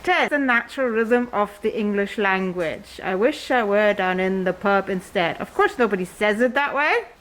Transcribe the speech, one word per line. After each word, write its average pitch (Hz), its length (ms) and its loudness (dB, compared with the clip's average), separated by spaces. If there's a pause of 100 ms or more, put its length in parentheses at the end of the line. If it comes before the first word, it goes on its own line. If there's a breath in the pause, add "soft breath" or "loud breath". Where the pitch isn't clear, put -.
Ten. 320 260 2
The 294 100 0
natural 254 480 0
rhythm 233 440 2
of 208 300 -2
the - 160 -2
English 202 400 -2
language. 185 840 -2
I 190 120 -4
wish 247 360 0
I 247 120 2
were 208 300 2
down 185 260 0
in 190 240 0
the 185 100 0
pub 196 360 0
instead. 180 500 -2
Of - 140 -10
course, - 240 0
nobody 202 280 0
says 208 360 0
it 247 140 2
that 285 200 0
way. 330 300 0 (160)